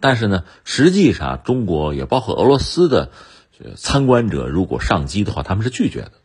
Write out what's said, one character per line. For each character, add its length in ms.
但 160
是 100
呢， 160
实 260
际 220
上 320
中 200
国 280
也 120
包 140
括 160
俄 80
罗 160
斯 300
的， 220
呃， 120
参 320
观 220
者 180
如 180
果 160
上 240
机 180
的 80
话， 120
他 120
们 80
是 60
拒 200
绝 120
的。 100